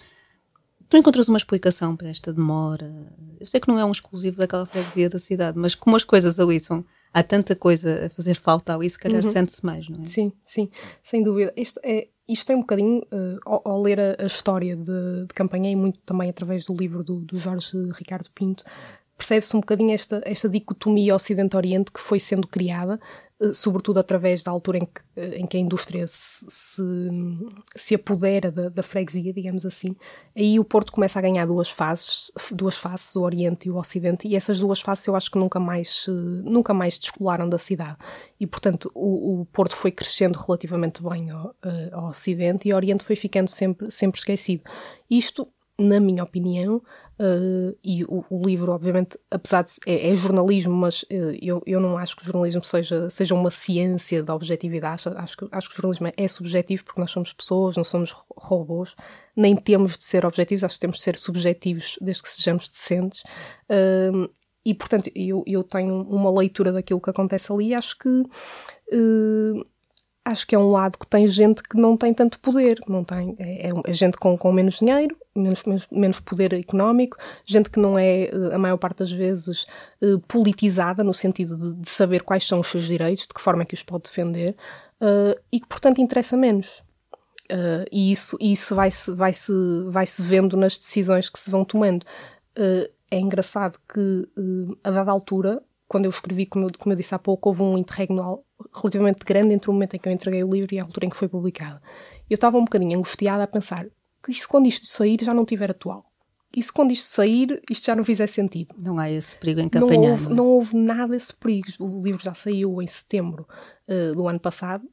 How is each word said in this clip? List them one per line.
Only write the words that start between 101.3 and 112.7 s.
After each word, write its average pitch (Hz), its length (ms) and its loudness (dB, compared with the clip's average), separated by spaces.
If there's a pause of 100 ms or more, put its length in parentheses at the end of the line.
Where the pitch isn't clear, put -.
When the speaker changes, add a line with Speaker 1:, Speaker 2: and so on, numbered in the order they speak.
Speaker 2:
Eu 214 60 2
estava 240 220 4
um 240 60 6
bocadinho 180 340 2
angustiada 202 460 0
a 196 40 -2
pensar 185 380 -6 (380)
que 262 80 -8
e - 40 -4
se - 120 -2
quando 277 200 6
isto - 180 0
sair 220 360 2
já 233 120 -2
não 233 100 4
tiver 202 280 -2
atual? 185 340 -10 (500)
E 247 60 -2
se - 100 -2
quando 269 200 4
isto 247 140 -2
sair, 240 640 2
isto - 180 -6
já 233 80 2
não 220 100 0
fizer 208 220 2
sentido? 190 500 -4
Speaker 1:
Não 175 220 -4
há 156 120 -2
esse 156 240 -2
perigo 165 240 -2
em 165 40 0
Speaker 2:
Não 165 80 -2
Speaker 1:
campanhar, 240 400 6
Speaker 2:
houve, 220 140 0
Speaker 1:
não 240 60 -4
é? 240 40 2
Speaker 2:
não 247 120 4
houve 233 300 4
nada 233 380 0
esse - 180 -6
perigo. 202 340 -2 (120)
O 190 220 -6
livro 190 220 -4
já 180 100 -8
saiu 190 480 -2